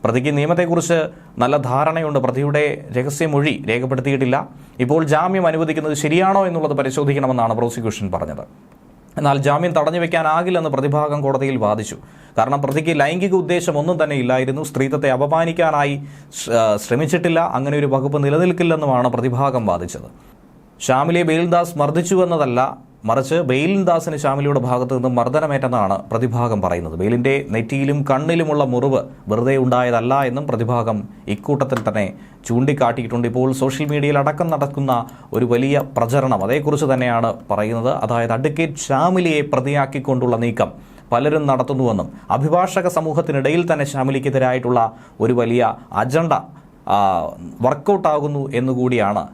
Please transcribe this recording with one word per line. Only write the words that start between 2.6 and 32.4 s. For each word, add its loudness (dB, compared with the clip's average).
രഹസ്യമൊഴി 0
രേഖപ്പെടുത്തിയിട്ടില്ല. 0
ഇപ്പോൾ 2
ജാമ്യം 2
അനുവദിക്കുന്നത് -2
ശരിയാണോ 2
എന്നുള്ളത് -2
പരിശോധിക്കണമെന്നാണ് 0
പ്രോസിക്യൂഷൻ -4
പറഞ്ഞത്. -6
എന്നാൽ 2
ജാമ്യം 2
തടഞ്ഞു 0
വെക്കാനാകില്ലെന്ന് 0
പ്രതിഭാഗം 0
കോടതിയിൽ 0
വാദിച്ചു. -2
കാരണം 0
പ്രതിക്ക് 0
ലൈംഗിക 0
ഉദ്ദേശം -2
ഒന്നും 0
തന്നെ 0
ഇല്ലായിരുന്നു. 0
സ്ത്രീത്വത്തെ 0
അപമാനിക്കാനായി 0
ശ്ര-, 2
ശ്രമിച്ചിട്ടില്ല. 2
അങ്ങനെ 0
ഒരു 0
വകുപ്പ് 0
നിലനിൽക്കില്ലെന്നുമാണ് 2
പ്രതിഭാഗം 0
വാദിച്ചത്. -6
ഷാമിലിയെ 2
ബെയിൽദാസ് 2
മർദ്ദിച്ചുവെന്നതല്ല, 2
മറിച്ച് 0
ബെയിലിൻദാസിന് 2
ഷാമിലിയുടെ 0
ഭാഗത്തു 0
നിന്നും 0
മർദ്ദനമേറ്റെന്നാണ് 0
പ്രതിഭാഗം 0
പറയുന്നത്. -2
ബെയിലിൻ്റെ 2
നെറ്റിയിലും 0
കണ്ണിലുമുള്ള 2
മുറിവ് 2
വെറുതെ 2
ഉണ്ടായതല്ല 2
എന്നും -6
പ്രതിഭാഗം -2
ഇക്കൂട്ടത്തിൽ -2
തന്നെ -2